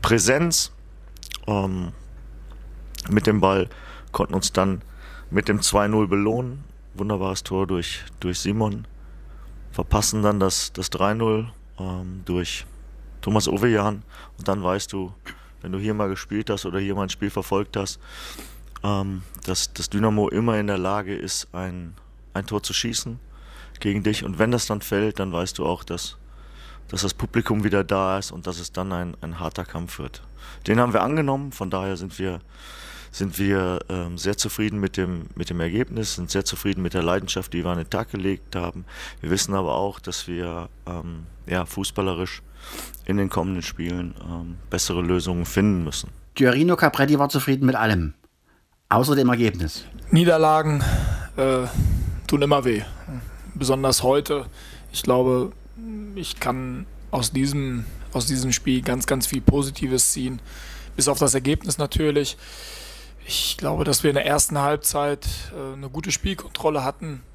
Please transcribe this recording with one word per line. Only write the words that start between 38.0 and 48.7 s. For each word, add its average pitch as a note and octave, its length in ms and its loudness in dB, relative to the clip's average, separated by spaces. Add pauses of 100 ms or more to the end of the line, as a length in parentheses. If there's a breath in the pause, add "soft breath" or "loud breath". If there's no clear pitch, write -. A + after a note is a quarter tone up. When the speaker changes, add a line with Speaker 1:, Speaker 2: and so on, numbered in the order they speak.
Speaker 1:
gelegt G2 440 -2
haben. F2 300 -4 (360 loud breath)
Wir D#2+ 100 -4
wissen G2 240 2
aber F2 200 2
auch, G2 240 0
dass - 300 -8
wir, F2 400 -6 (180)
ähm, E2+ 400 -8 (200)
ja, F2+ 180 2
fußballerisch F#2+ 800 -2 (600 loud breath)
in G2 120 2
den G2 120 2
kommenden F2+ 340 -2
Spielen, F2 600 -6
ähm, E2+ 340 -8 (140)
bessere F2+ 320 0
Lösungen F2 440 2
finden G2 380 4
müssen. - 260 -6 (240)
Speaker 2:
Giorino C#3 420 6
Capretti C#3+ 420 6
war C#3+ 100 4
zufrieden C3+ 380 2
mit B2+ 100 6
allem, G2+ 380 2 (760)